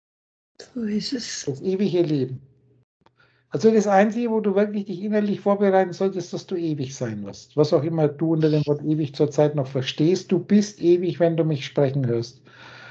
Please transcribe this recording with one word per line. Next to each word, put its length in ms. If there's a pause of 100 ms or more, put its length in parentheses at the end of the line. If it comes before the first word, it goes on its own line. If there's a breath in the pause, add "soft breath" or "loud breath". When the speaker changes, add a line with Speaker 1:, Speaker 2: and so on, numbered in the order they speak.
(760)
Speaker 1:
So 80
ist 300
es. 320
Speaker 2:
Das 180
ewige 400
Leben. 400 (1080)
Also 200
das 160
Einzige, 420
wo 120
du 160
wirklich 300
dich 140
innerlich 400
vorbereiten 520
solltest, 400
dass 160
du 80
ewig 400
sein 280
wirst. 320
Was 160
auch 120
immer 240
du 240
unter 180
dem 160
Wort 160
ewig 320
zurzeit 400
noch 140
verstehst, 640
du 80
bist 400
ewig, 400
wenn 160
du 80
mich 200
sprechen 420
hörst. 360 (480 loud breath)